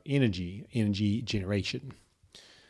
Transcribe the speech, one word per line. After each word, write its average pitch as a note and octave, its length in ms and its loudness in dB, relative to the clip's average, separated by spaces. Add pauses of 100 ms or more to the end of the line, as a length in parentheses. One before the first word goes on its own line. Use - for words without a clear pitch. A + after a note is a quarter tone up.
energy, G2+ 580 2 (100)
energy G#2 480 2
generation. G#2 680 -4 (800)